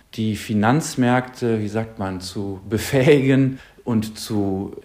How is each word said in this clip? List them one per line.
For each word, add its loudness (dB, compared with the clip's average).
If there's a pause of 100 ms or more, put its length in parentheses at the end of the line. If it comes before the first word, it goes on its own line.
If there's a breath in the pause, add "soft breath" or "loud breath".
(160 loud breath)
die -2
Finanzmärkte, 0
wie -4
sagt -6
man, -4
zu -8
befähigen 4 (260 loud breath)
und -2
zu -4